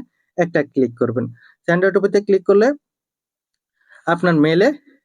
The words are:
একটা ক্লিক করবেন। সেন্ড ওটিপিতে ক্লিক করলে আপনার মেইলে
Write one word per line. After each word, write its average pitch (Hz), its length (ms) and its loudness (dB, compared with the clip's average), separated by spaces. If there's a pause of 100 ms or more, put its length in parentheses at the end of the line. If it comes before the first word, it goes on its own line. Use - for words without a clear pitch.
(380)
একটা 170 260 -2
ক্লিক 123 360 -4
করবেন। 117 260 -4 (400)
সেন্ড 170 200 0
ওটিপিতে 196 360 0
ক্লিক 196 240 0
করলে 202 220 4 (1400)
আপনার 170 300 0
মেইলে 160 320 2 (380)